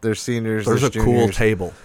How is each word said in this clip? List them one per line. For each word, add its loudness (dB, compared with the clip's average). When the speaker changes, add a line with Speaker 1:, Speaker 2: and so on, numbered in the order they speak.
Speaker 1:
There's -2
seniors, -4
Speaker 2:
There's 2
Speaker 1:
there's 0
Speaker 2:
a -2
cool 4
Speaker 1:
juniors. 2
Speaker 2:
table, 0